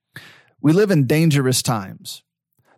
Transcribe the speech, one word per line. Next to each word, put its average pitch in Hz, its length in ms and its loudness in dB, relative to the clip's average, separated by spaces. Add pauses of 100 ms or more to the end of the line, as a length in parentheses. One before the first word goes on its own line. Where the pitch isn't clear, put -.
(600)
We 147 120 2
live 196 200 2
in 143 140 2
dangerous 143 560 0
times. - 600 -8 (560)